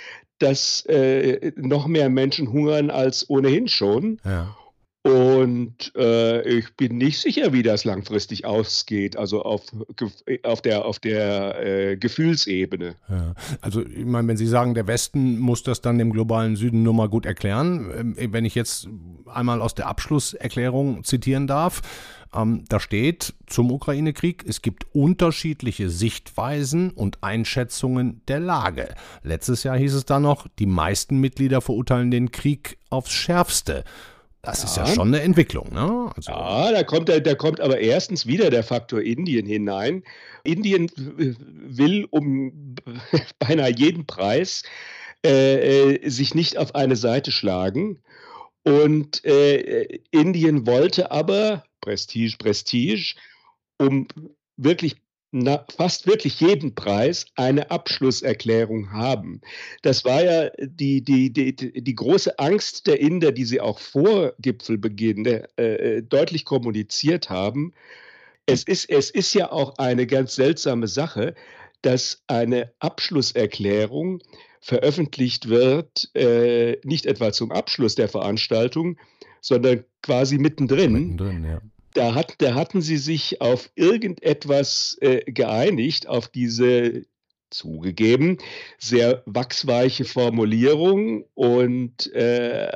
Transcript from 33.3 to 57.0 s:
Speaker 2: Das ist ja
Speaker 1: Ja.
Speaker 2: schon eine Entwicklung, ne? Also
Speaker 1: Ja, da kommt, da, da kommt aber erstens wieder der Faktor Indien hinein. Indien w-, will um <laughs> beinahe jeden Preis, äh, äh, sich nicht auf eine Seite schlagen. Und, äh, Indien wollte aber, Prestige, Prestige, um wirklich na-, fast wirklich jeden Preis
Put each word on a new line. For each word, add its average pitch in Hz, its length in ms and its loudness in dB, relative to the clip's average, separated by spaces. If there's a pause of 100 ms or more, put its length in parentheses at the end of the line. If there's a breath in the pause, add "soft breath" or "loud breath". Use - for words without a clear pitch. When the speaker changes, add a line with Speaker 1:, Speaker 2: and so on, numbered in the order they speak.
Speaker 2:
Das - 200 -6
ist 90 140 -6
ja 92 100 -2
Speaker 1:
Ja. 175 80 2
Speaker 2:
schon 98 140 2
eine 143 120 2
Entwicklung, 165 520 2
ne? 214 420 -2
Also - 160 -12
Speaker 1:
Ja, 98 400 0
da 196 140 2
kommt, 165 240 0
da, 165 100 6
da 151 160 2
kommt 156 260 0
aber 131 200 2
erstens 143 460 0
wieder 175 240 2
der 117 120 4
Faktor 117 400 -4
Indien 120 440 -2
hinein. 107 580 -4 (400 loud breath)
Indien 175 520 0
w-, 135 420 -4
will 139 720 0
um 139 640 -2 (100)
<laughs> 120 540 -4
beinahe 135 320 2
jeden 151 340 2
Preis, 120 560 -2 (640 loud breath)
äh, 135 720 6
äh, - 120 -6
sich 131 260 0
nicht 160 220 0
auf 143 180 -4
eine 135 220 2
Seite 120 360 0
schlagen. 101 640 -2 (640 loud breath)
Und, 151 640 4
äh, 139 720 2 (140)
Indien 160 540 4
wollte 160 440 2
aber, 196 540 0 (160)
Prestige, 113 580 -4
Prestige, - 800 -2 (600 soft breath)
um 135 280 2 (500)
wirklich 156 400 0 (340)
na-, 127 340 0 (100)
fast - 320 -2
wirklich 202 340 2
jeden 160 340 2
Preis 110 520 0 (100)